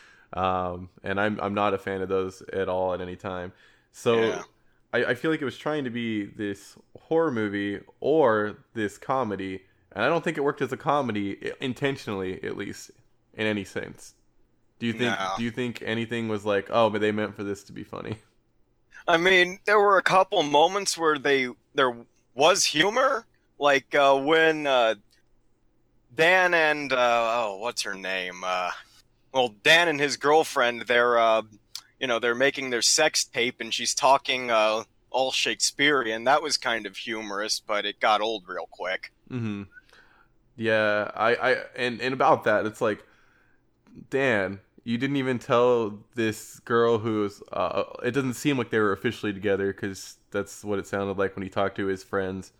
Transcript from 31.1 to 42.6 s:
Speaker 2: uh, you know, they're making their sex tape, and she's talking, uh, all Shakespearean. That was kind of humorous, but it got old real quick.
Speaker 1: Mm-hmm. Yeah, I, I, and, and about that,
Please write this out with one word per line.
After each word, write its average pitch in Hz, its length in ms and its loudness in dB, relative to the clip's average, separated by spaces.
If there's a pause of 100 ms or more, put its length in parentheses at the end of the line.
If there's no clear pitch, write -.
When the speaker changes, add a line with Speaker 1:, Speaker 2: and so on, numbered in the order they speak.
Speaker 2:
uh, 113 240 4 (580)
you 135 80 -4
know, 117 120 0
they're 120 160 0
making 135 340 0
their 120 120 -2
sex - 420 2
tape, 123 380 -4
and 113 120 -8
she's 120 220 -4
talking, 131 560 0
uh, 110 320 2 (280)
all 131 200 0
Shakespearean. 120 960 0
That 147 180 4
was 139 140 -2
kind 113 280 -4
of 95 120 -10
humorous, 107 600 -6
but 104 260 -4
it 104 140 -8
got 107 220 4
old 110 260 -4
real 87 220 -8
quick. 92 420 -8 (200)
Speaker 1:
Mm-hmm. 107 320 -6 (920)
Yeah, 107 600 0
I, 113 200 2
I, 127 160 0 (240)
and, 123 260 -4
and 127 120 -2
about 139 300 4
that, 104 220 2